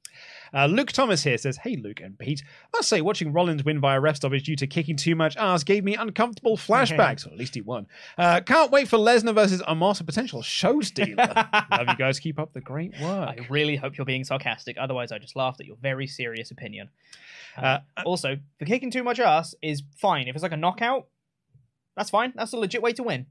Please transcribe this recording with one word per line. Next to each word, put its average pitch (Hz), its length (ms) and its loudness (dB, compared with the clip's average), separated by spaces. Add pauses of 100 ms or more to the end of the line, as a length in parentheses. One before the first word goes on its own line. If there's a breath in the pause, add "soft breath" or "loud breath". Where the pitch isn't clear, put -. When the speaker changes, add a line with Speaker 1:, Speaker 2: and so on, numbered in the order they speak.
(540 loud breath)
Speaker 1:
Uh, 139 100 2
Luke 220 280 2
Thomas 214 300 2
here 131 140 2
says, 131 220 -4
"Hey, 233 180 -6
Luke 107 240 -10
and 98 180 -16
Pete. 139 240 -6 (320 loud breath)
Must 440 140 0
say, 185 140 2
watching 170 320 -2
Rollins 165 320 2
win 151 160 0
via 139 180 4
ref 151 160 2
stoppage 139 280 -2
due 156 120 -4
to 139 100 -2
kicking 151 300 -2
too 165 180 2
much 160 220 2
ass 185 260 2
gave 196 220 2
me 202 100 0
uncomfortable 220 640 0
Speaker 2:
<laughs> - 120 -8
Speaker 1:
flashbacks." 202 580 4
Or - 60 -18
at - 40 -20
least 127 180 -8
he 123 60 -8
won. 107 260 -8 (300 loud breath)
Uh, 175 240 6
"Can't 277 300 4
wait 277 180 4
for 233 80 4
Lesnar 226 380 4
versus 196 340 4
Omos, 170 320 2
a 170 40 -10
potential 160 360 -4
show 226 400 0
stealer. 208 540 0
Speaker 2:
<laughs> 302 360 2
Speaker 1:
Love 123 180 2
you 180 100 2
guys. 135 200 0
Keep 151 200 -6
up 156 160 -6
the 127 80 -14
great 151 360 -10
work." 175 300 -4
Speaker 2:
I 123 220 -12
really 147 260 2
hope 139 220 -8
you're 135 80 -6
being 131 180 -4
sarcastic. 127 560 -6
Otherwise, 127 320 -4
I 107 60 -10
just 110 180 -18
laughed 131 240 -4
at - 60 -18
your 107 160 -18
very 135 240 -4
serious 117 440 -8
opinion. 104 380 -14 (680 loud breath)
Uh, - 20 -10
Speaker 1:
Uh, 131 200 2 (180)
uh, 180 80 -6
Speaker 2:
also, 147 320 -2 (200)
the 156 60 -10
kicking 247 260 -2
too 247 120 -2
much 240 180 -2
ass 170 400 4
is 151 220 -4 (160)
fine. 151 300 0
If 127 60 -6
it's 156 80 -10
like 175 100 -4
a 156 40 -4
knockout, 185 520 0 (880)
that's 202 140 -6
fine. 240 260 0
That's 226 200 -6
a - 20 -6
legit 220 240 -2
way 233 140 2
to 254 80 -8
win. 147 280 -4